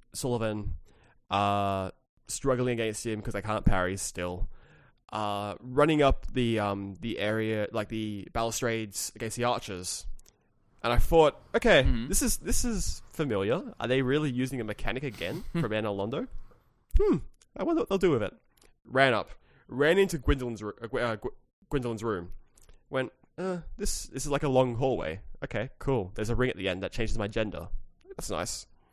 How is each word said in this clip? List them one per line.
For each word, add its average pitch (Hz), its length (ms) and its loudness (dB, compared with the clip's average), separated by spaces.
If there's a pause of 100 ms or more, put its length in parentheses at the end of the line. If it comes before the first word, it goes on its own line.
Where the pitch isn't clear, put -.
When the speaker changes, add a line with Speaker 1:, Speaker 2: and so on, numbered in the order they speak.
(120)
Speaker 1:
Sullivan, 110 640 -4 (560)
uh, 101 600 0 (380)
struggling 127 500 0
against 110 280 -4
him 107 160 -4
'cause 107 120 -6
I 101 60 -4
can't 107 240 -4
parry 92 320 4
still. 90 520 -4 (640)
Uh, 104 480 -4
running 147 420 4
up 135 300 4
the, 117 260 2
um, 98 420 -2
the 107 180 -6
area, 110 540 -2
like, 107 160 -4
the 107 440 -6
balustrades 113 840 -4
against 110 200 -6
the 120 80 -2
archers, 98 640 -4 (760)
and 117 100 0
I 120 60 6
thought, 156 420 8 (140)
"Okay, 208 300 8
Speaker 2:
Mm-hmm. 123 240 4
Speaker 1:
this 180 140 2
is, 254 160 2
this - 260 2
is 220 380 -2 (100)
familiar. 135 680 0
Are 117 80 -4
they 131 140 4
really 143 280 2
using 127 300 -2
a 113 40 -2
mechanic 107 400 -4
again 123 440 -6
Speaker 2:
<laughs> - 40 -10
Speaker 1:
from 120 200 0
Anor 107 240 -2
Londo? 123 320 -4 (720)
Hmm, 370 180 6 (380)
I - 80 -4
wonder 330 180 2
what - 60 -4
they'll 196 100 2
do 180 120 4
with 120 120 2
it." 98 120 -4 (500)
Ran 127 300 4
up, 104 160 -2 (380)
ran 147 300 4
into 190 200 2
Gwendolyn's 123 440 -2
ro-, 104 100 -6 (100)
uh, 117 40 -12
Gw-, 117 160 -2
uh, 113 140 0
Gw-, 107 180 -8 (360)
Gwendolyn's 117 340 -2
room. 92 280 -4 (580)
Went, 131 220 -4 (260)
"Uh, 180 200 -4 (200)
this, - 260 -2
this 135 220 -10
is 147 40 -4
like 139 140 -2
a 143 40 2
long 127 280 2
hallway. 117 440 -2 (220)
Okay, - 360 -6
cool. 107 360 -2
There's 110 160 -4
a 120 60 2
ring 127 140 2
at - 60 -6
the 95 120 -2
end 92 160 -2
that - 80 -6
changes 113 260 0
my 107 100 0
gender. 104 400 -4 (480)
That's - 140 -8
nice." - 360 -6 (260)